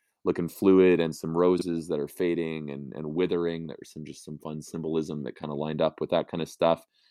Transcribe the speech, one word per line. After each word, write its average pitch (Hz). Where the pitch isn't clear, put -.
looking 87
fluid, 92
and 80
some 82
roses 87
that 78
are 71
fading 80
and, 69
and 76
withering. 85
There's -
some, 78
just 73
some 78
fun 78
symbolism 80
that 62
kinda 76
lined 76
up 80
with 76
that 82
kinda 82
stuff. -